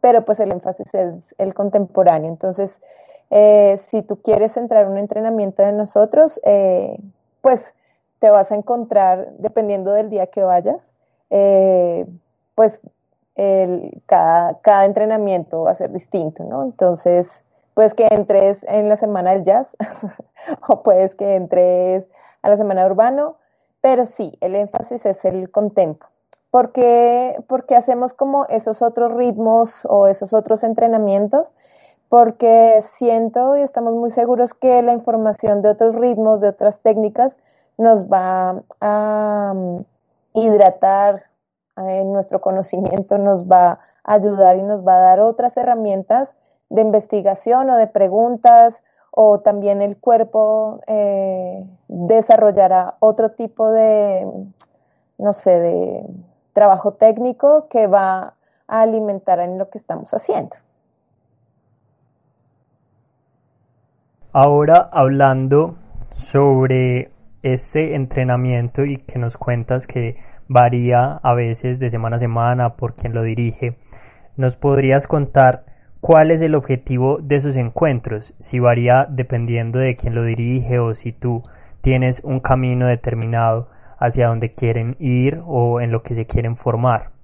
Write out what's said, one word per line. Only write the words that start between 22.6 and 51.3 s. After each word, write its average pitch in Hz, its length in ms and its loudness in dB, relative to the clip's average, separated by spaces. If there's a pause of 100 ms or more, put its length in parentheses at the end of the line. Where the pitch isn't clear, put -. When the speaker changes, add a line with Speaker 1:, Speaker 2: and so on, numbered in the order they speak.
Speaker 1:
de 190 60 2
urbano, 269 460 -2 (440)
pero 254 240 -2
sí, 220 360 -14
el 185 140 -8
énfasis 208 520 -8
es 190 180 -6
el 185 260 -6
contempo. 196 560 -4 (440)
¿Por 247 220 2
qué, 240 760 0
por 254 180 -6
qué 254 100 2
hacemos 247 380 0
como 277 320 -2
esos 220 360 -4
otros 233 320 -2
ritmos 226 720 -2
o 202 200 4
esos 196 280 -2
otros 214 300 0
entrenamientos? 220 880 0 (580)
Porque 226 720 4
siento 233 760 -2
y 285 60 0
estamos 233 320 -4
muy 233 160 -4
seguros 240 420 0
que 247 300 2
la 240 100 2
información 220 720 -2
de 214 80 4
otros 226 240 2
ritmos, 220 480 0
de 208 60 2
otras 202 320 -2
técnicas, 220 580 0 (400)
nos 220 280 4
va 185 560 -2 (180)
a, 208 720 -4
mm, 180 300 -8 (500)
hidratar, 202 880 2 (520)
eh, 190 280 -6
nuestro 196 360 -4
conocimiento, 190 800 -4
nos 196 280 0
va 180 320 4 (260)
a - 80 -2
ayudar 196 440 4
y 190 60 -4
nos 196 240 -4
va 185 100 4
a 180 40 4
dar 185 200 6
otras 233 360 0
herramientas 226 800 -2 (340)
de 220 140 0
investigación 214 880 0
o 247 60 2
de 220 100 2
preguntas, 233 960 4 (280)
o 208 300 4
también 202 420 0
el 202 160 -6
cuerpo, 220 880 0
eh, 190 800 -4 (220)